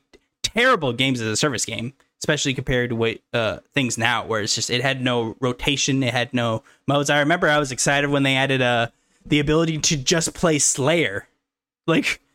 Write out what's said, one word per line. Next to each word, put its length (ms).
terrible 500
games 280
as 60
a 100
service 280
game, 280
especially 320
compared 360
to 60
what, 240
uh, 260
things 240
now, 280
where 160
it's 120
just, 160
it 120
had 200
no 380
rotation, 640
it 100
had 200
no 280
modes. 220
I 100
remember 300
I 80
was 140
excited 380
when 140
they 120
added, 260
uh, 260
the 140
ability 380
to 200
just 360
play 260
Slayer. 680
Like, 320